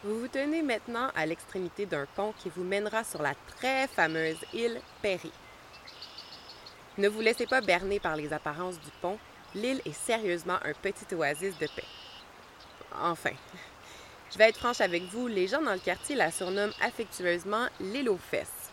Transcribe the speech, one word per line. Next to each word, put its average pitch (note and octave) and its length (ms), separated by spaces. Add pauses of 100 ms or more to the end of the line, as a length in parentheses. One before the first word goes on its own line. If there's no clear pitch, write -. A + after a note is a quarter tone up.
Vous G#3+ 160
vous B3 80
tenez D4 340
maintenant A#3+ 540
à D#3 100
l'extrémité F3+ 640
d'un D3 180 (100)
pont G#3 220
qui F#3+ 120
vous F3+ 140
mènera G#3 400
sur D3+ 200
la C#3 100 (240)
très C4 300
fameuse D#3+ 500 (160)
île A#3 260 (220)
Perry. F3+ 300 (1700)
Ne G3+ 100
vous G#3+ 120
laissez A#3 260
pas C4 140
berner F#3+ 380
par D#3+ 160
les D3+ 160
apparences D#3+ 480
du D3+ 120 (100)
pont, F#3+ 160 (380)
l'île B3 300
est D3+ 120
sérieusement F#3 680
un E3 100
petit - 420
oasis D#3+ 420
de D#3 80
paix. - 180 (1160)
Enfin, E3 320 (1000)
je F3+ 60
vais A3 120
être A3 100
franche A#3+ 220
avec F3+ 220
vous, G#3+ 220
les G3 220
gens C#4 160
dans A#3 100
le F#3 60
quartier F#3+ 360
la E3+ 160
surnomment G3 480
affectueusement G3 880 (120)
l'île A3+ 300
aux F#3 80
fesses. - 560